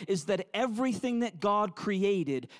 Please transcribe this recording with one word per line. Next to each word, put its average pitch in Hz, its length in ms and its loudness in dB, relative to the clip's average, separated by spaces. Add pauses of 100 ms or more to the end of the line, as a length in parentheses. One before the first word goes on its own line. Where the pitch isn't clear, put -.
is 190 180 0
that 190 280 0
everything 240 680 0
that 196 220 -4
God 208 340 2
created 185 720 0 (120)